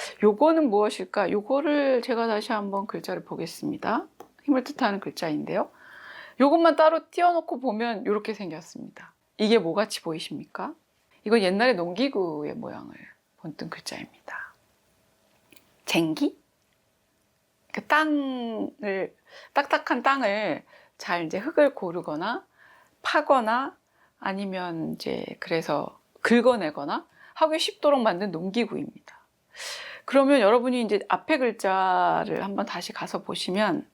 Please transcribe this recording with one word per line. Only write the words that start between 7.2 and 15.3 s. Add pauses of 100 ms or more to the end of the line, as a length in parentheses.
보면
요렇게
생겼습니다. (240)
이게
뭐같이
보이십니까? (480)
이건
옛날에
농기구의
모양을 (440)
본뜬
글자입니다. (1400)